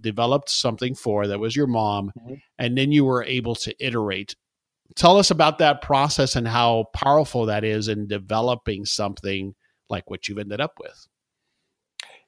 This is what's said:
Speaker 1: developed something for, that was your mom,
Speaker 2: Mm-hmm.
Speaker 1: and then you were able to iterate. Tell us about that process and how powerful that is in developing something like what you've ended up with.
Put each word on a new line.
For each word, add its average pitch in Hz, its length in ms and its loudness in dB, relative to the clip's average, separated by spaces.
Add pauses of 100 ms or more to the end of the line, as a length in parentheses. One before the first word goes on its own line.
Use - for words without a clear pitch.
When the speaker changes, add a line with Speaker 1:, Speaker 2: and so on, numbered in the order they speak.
Speaker 1:
developed 117 480 0
something 127 460 -4
for, 104 320 -2
that 101 120 -4
was 113 160 -4
your 143 120 2
mom, 104 500 -2
Speaker 2:
Mm-hmm. 127 160 -16 (240)
Speaker 1:
and 123 180 -4
then 135 160 2
you 147 140 4
were 123 180 0
able 120 320 -4
to - 200 -8 (100)
iterate. 104 500 -4 (600)
Tell 180 220 8
us 196 140 4
about 156 260 4
that 147 240 4
process 139 540 2
and 117 120 -2
how 117 460 2
powerful 139 540 2
that 107 160 0
is 107 240 -2
in 104 200 -4
developing 104 800 -2
something 98 680 -6 (340)
like 110 220 -8
what - 160 -10
you've 104 100 -8
ended 104 240 -8
up 156 180 -6
with. - 280 -18 (1200)